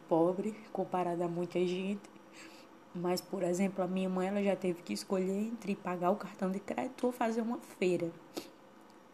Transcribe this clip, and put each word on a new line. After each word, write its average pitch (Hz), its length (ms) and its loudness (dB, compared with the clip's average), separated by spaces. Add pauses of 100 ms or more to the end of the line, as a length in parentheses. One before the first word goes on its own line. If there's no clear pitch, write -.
pobre 185 420 4 (220)
comparada 175 500 0
a 170 60 0
muita 175 360 0
gente. 190 520 -2 (760)
Mas, 180 260 0
por 190 220 -4
exemplo, 185 400 2
a 180 40 0
minha 185 220 0
mãe, 185 180 0
ela 202 140 2
já 196 140 4
teve 180 260 -2
que - 100 -8
escolher 190 480 0
entre 220 360 -2
pagar 180 340 0
o 202 60 6
cartão 196 340 -4
de 190 100 -2
crédito - 460 -4
ou 247 60 4
fazer 233 300 0
uma 226 180 -2
feira. 170 520 0 (1040)